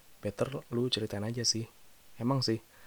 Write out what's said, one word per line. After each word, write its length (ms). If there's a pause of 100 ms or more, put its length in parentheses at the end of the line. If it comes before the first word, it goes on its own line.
(200)
better 520
lu 200
ceritain 320
aja 200
sih. 240 (520)
Emang 240
sih, 160 (280)